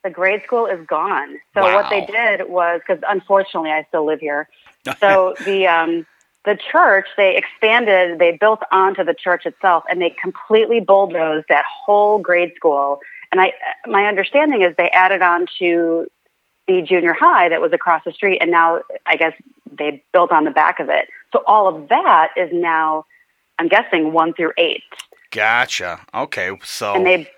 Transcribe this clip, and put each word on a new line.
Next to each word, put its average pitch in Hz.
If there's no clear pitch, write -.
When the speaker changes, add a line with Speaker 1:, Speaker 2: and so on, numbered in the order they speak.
Speaker 1:
The 196
grade 190
school 233
is 170
gone. 151
So 202
what 208
they 202
Speaker 2:
Wow. 190
Speaker 1:
did 180
was, 175
'cause 180
unfortunately 190
I 156
still 156
live 156
here. 151
Speaker 2:
<laughs> 127
Speaker 1:
So 196
the, 196
um, 165
the 208
church, 226
they 196
expanded, 196
they 170
built 214
onto 190
the 170
church 175
itself, 170
and 180
they 170
completely 220
bulldozed 170
that 147
whole 208
grade 175
school. 143
And 190
I, 185
my 208
understanding 226
is 175
they 175
added 185
on 175
to 170
the 185
junior 170
high 226
that 165
was 165
across 170
the 170
street, 190
and 170
now 170
I 160
guess 160
they 147
built 175
on 165
the 156
back 160
of 143
it. 151
So 160
all 208
of 156
that 226
is 175
now, 160
I'm 170
guessing, 160
one 165
through 160
eight. -
Speaker 2:
Gotcha. 110
Okay, 98
so 104
Speaker 1:
And 185
they 180